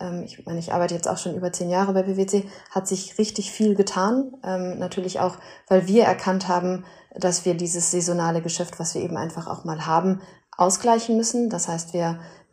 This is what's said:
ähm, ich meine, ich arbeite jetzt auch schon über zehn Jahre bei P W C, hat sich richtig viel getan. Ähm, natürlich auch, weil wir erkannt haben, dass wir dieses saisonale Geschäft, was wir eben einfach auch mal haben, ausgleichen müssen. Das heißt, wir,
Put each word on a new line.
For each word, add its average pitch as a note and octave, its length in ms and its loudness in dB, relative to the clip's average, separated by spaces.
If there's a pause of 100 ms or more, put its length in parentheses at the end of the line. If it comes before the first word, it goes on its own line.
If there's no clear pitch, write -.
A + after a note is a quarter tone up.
ähm, F3 240 -8
ich - 200 -18
meine, E3+ 140 -6
ich E3+ 140 -6
arbeite F3 220 2
jetzt E3+ 140 -2
auch - 100 0
schon F3+ 180 -6
über F3+ 160 -4
zehn F3 180 -4
Jahre G3 220 2
bei F#3+ 100 4
P F#3+ 140 -2
W F#3+ 100 2
C, G3 200 2 (260)
hat F#3+ 160 -2
sich - 280 -6
richtig G#3+ 360 -2
viel G#3+ 240 4
getan. G#3 560 2 (100)
Ähm, F#3 380 -4
natürlich F3+ 400 -4
auch, F3+ 160 0 (320)
weil F#3 180 6
wir G#3+ 160 6
erkannt F#3+ 460 2
haben, F3+ 360 0 (320)
dass F3+ 280 0
wir F3+ 100 2
dieses E3+ 380 -2
saisonale E3+ 500 0
Geschäft, E3+ 380 -6
was E3+ 160 -4
wir - 60 -2
eben E3+ 140 -4
einfach E3 300 -6
auch - 180 -8
mal D#3+ 220 -6
haben, F3+ 340 2 (360)
ausgleichen A3+ 600 4
müssen. A#3 320 2
Das F3 200 -2
heißt, E3+ 260 -4
wir, E3+ 240 0 (340)